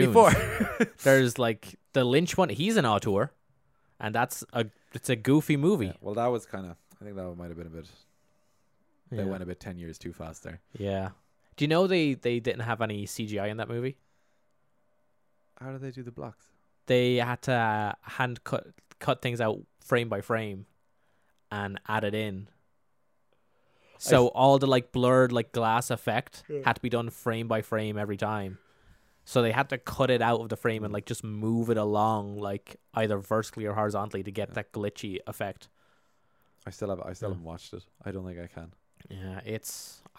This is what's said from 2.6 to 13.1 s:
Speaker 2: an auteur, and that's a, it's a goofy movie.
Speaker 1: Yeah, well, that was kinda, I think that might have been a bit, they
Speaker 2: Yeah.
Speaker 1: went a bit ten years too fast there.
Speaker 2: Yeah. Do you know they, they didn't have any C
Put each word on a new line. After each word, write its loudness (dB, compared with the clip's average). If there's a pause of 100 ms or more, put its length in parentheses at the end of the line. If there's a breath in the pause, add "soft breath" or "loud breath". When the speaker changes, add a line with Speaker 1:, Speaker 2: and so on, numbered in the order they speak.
Speaker 2:
an 4
auteur, 2 (720)
and -4
that's -2 (100)
a, 0 (280)
it's -4
a 4
goofy 4
movie. 2
Speaker 1:
Yeah, -4
well, -8
that 0
was 0
kinda, -10 (240)
I -18
think -14
that -8
might -12
have -12
been -12
a -16
bit, -14 (1200)
they -8
Speaker 2:
Yeah. -4
Speaker 1:
went -6
a -8
bit -10
ten -12
years -12
too -12
fast -14
there. -14 (160)
Speaker 2:
Yeah. -4 (460)
Do 0
you 2
know 4
they, 2
they 0
didn't -2
have -2
any -2
C -8